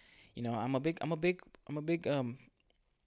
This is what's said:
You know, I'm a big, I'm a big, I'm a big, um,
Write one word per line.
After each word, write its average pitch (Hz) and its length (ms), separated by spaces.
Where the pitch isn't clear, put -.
You 120 80
know, 117 120
I'm 120 200
a 131 60
big, 165 200
I'm 156 120
a 165 40
big, 180 240
I'm 147 120
a 151 40
big, 165 240
um, 131 300